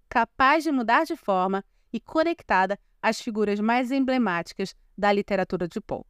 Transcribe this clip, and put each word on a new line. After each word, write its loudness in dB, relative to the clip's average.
capaz 2
de -2
mudar 2
de -6
forma -2
e -6
conectada 0
às 0
figuras -2
mais 0
emblemáticas -2
da 2
literatura -2
de -10
Poe. -8